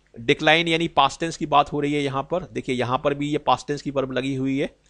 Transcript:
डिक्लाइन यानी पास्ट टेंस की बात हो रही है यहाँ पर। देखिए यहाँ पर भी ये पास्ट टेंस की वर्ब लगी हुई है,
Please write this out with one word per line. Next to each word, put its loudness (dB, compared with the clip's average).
डिक्लाइन 2
यानी 0
पास्ट 2
टेंस -4
की -4
बात 4
हो -2
रही 0
है 0
यहाँ -2
पर। -4
देखिए -6
यहाँ -2
पर 2
भी -4
ये -2
पास्ट 0
टेंस -6
की -6
वर्ब -2
लगी -2
हुई -2
है, -4